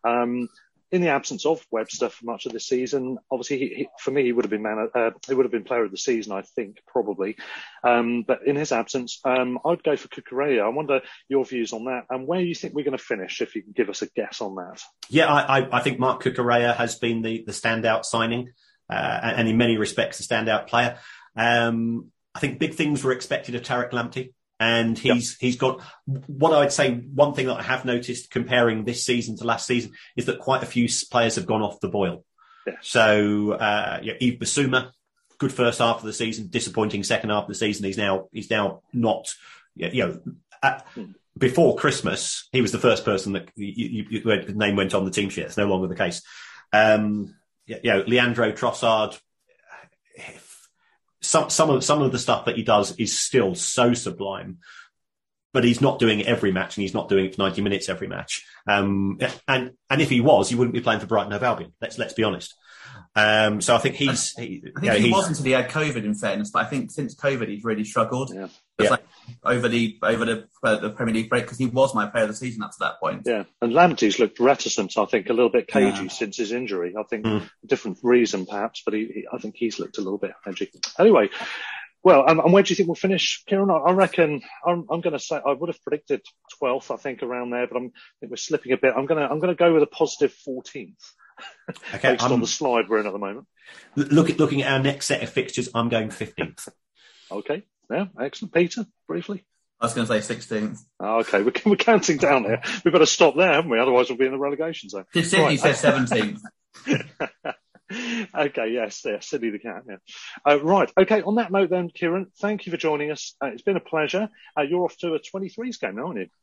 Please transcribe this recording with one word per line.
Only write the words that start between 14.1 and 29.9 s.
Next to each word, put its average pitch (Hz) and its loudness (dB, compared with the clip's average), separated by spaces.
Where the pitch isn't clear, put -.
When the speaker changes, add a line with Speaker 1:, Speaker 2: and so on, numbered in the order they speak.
Speaker 1:
guess - -6
on 98 -8
that. 92 -14
Speaker 2:
Yeah, 147 4
I, 135 4
I, 123 -2
I - 2
think 139 -2
Marc 127 0
Cucurella 120 2
has 117 -4
been 117 -2
the, 113 -6
the 101 -14
standout 113 0
signing, 117 -2
uh, - -4
and, 117 -2
and 113 2
in 110 2
many 117 4
respects, - -2
a - -10
standout 110 -2
player. 120 0
Um, 117 0
I - -12
think 131 -4
big 160 -2
things 147 0
were 131 2
expected 127 -6
of 117 -8
Tarek 123 -4
Lamptey. 123 -6
And 113 2
he's, 123 0
Speaker 1:
Yep. - -16
Speaker 2:
he's 127 0
got, 127 0
what 139 0
I'd 143 6
say, 139 2
one 139 2
thing 131 -2
that 127 -2
I 120 -8
have 127 -2
noticed 120 -4
comparing 120 2
this 117 -4
season 117 -2
to 110 -12
last 117 -2
season 120 -2